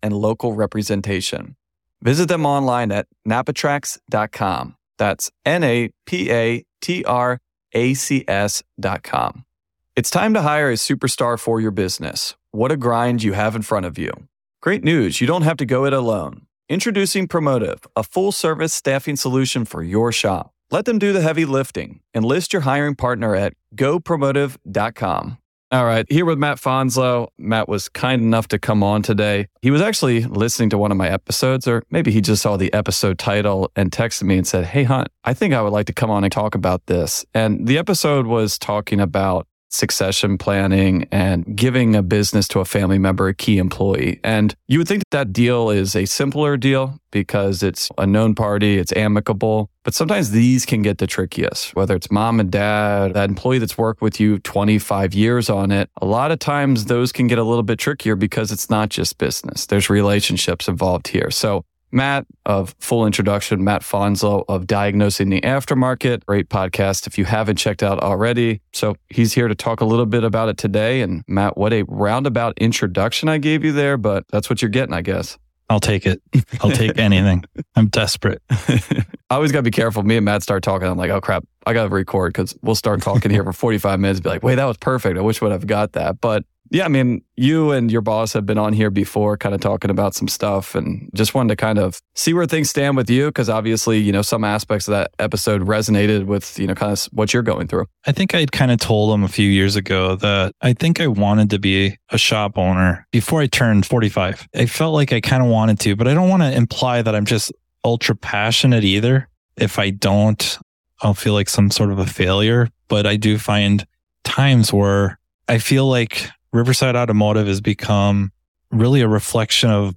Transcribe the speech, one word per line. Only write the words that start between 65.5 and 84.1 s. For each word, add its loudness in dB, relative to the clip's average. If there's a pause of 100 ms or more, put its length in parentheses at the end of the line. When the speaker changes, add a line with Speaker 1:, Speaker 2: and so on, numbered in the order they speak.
Speaker 1:
great 0
podcast -2
if -6
you 2
haven't 0
checked -2
out 0
already. 0 (100)
So -4 (140)
he's 2
here 2
to 0
talk -4
a 0
little 2
bit 0
about 0
it -4
today. 0
And -4
Matt, 0
what 0
a 2
roundabout -2
introduction 0
I 2
gave 0
you 0
there, 0
but -2
that's -2
what -2
you're 0
getting, -2
I -4
guess. -6 (320)
Speaker 2:
I'll 2
take 0
it. 0 (420)
I'll 4
take 0
Speaker 1:
<laughs> -
Speaker 2:
anything. 4 (320)
I'm 6
desperate. -2
Speaker 1:
<laughs> -20
I -2
always 2
gotta 0
be 0
careful. 0
Me 4
and 2
Matt 2
start -2
talking, 0
I'm -2
like, -2
"Oh 0
crap, -2 (240)
I 0
gotta 0
record," -2
'cause -4
we'll 0
start 0
talking 2
here 2
for -4
Speaker 2:
<laughs> -
Speaker 1:
forty-five 0
minutes, 0